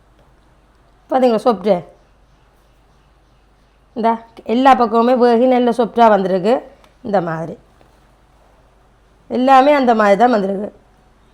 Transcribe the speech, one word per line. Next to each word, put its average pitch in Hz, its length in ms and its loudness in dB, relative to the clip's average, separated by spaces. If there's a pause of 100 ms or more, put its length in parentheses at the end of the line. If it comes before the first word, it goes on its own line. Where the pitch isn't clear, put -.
(1120)
பாத்தீங்களா? 247 340 0
சாப்பிட்டு 196 320 0 (2250)
இந்த 226 140 -4 (440)
எல்லா 262 260 2
பக்கமுமே 233 420 0
வேகி 240 300 2
நல்ல 247 260 0
சாஃப்டா 233 380 2
வந்திருக்கு. 190 360 -2 (560)
இந்த 202 200 -2
மாதிரி 165 280 -10 (1800)
எல்லாமே 269 400 4
அந்த 254 220 2
மாதிரி 202 200 2
தான் 247 160 2
வந்திருக்கு. 196 320 -6 (680)